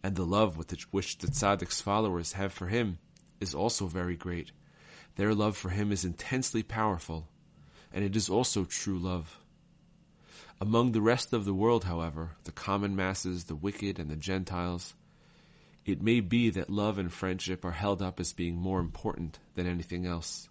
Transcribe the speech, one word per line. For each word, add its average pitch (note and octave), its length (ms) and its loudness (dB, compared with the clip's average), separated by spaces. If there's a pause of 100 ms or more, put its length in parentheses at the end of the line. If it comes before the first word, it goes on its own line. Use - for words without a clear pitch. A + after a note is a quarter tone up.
And F#2+ 140 -2
the F2+ 80 0
love F#2+ 320 4
with D#2+ 160 -8 (200)
which - 260 -2
the F3 100 -4
tzaddik's G2 540 2
followers G2+ 500 2
have G2 220 -2
for F2+ 140 -6
him G#2 320 0 (420)
is F2+ 120 -4
also G2 340 0
very F2 280 -2
great. E2+ 380 -6 (640)
Their G#2+ 180 4
love G#2 220 2
for F2+ 140 -6
him G#2 200 0
is F#2+ 140 0
intensely A2+ 580 -2
powerful, E2+ 640 -2 (640)
and G2+ 140 -2
it G2 100 0
is G2+ 140 2
also G2+ 340 2
true - 340 -2
love. F2 400 -2 (1200)
Among A#2 320 4
the A2 80 4
rest A#2+ 320 4
of A2+ 100 2
the G2 100 2
world, G#2+ 300 4
however, E2 640 -2
the - 80 -12
common G2+ 420 0
masses, F#2 480 -2
the E2 120 -8
wicked, F#2+ 440 -4
and D#2 100 -6
the D2+ 60 -4
Gentiles, F2+ 800 -2 (920)
it F#2 160 0
may A#2 200 4
be A2+ 300 4
that F2+ 180 -2
love G#2 280 2
and F2+ 140 -2
friendship F#2 540 -2
are F2 60 -2
held G2 300 0
up F#2 200 -4
as E2+ 100 -2
being E2+ 240 -2
more F#2 240 2
important E2+ 580 -4 (180)
than F2+ 120 0
anything F2 380 -4
else. E2+ 460 -6